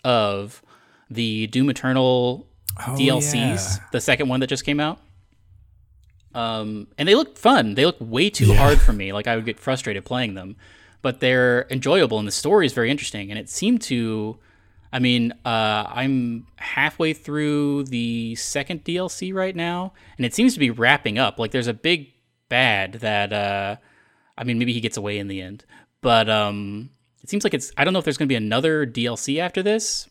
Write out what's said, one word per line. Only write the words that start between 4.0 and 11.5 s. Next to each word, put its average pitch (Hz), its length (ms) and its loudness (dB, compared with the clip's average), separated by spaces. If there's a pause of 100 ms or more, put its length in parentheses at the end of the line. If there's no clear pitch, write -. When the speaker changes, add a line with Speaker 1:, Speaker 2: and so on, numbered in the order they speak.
Speaker 1:
second 135 280 0
one 127 120 0
that 131 60 -2
just 131 180 -4
came 147 140 -2
out. 156 200 -4 (1300)
Um, 110 540 -6 (100)
and 147 100 -4
they 196 80 6
look 294 220 2
fun. 123 380 4
They 135 100 4
look 175 140 0
way 120 300 0
too 127 180 4
Speaker 2:
Yeah. 101 80 8
Speaker 1:
hard 143 260 8
for 123 120 10
me. 98 200 -6
Like, 104 140 -4
I 117 80 2
would 110 100 -2
get 113 140 -6
frustrated 120 460 -4
playing 123 280 -4
them. 95 220 -12 (460)
But 127 180 -2
they're 127 500 4